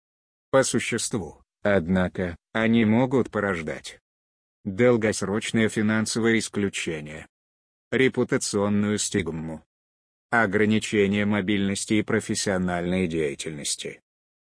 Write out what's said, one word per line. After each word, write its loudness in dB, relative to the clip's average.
По 6
существу, -4
однако, 0
они 4
могут 2
порождать -4
долгосрочное 2
финансовое 2
исключение, -6
репутационную 0
стигму, -4
ограничение 2
мобильности 0
и 4
профессиональной -2
деятельности, -6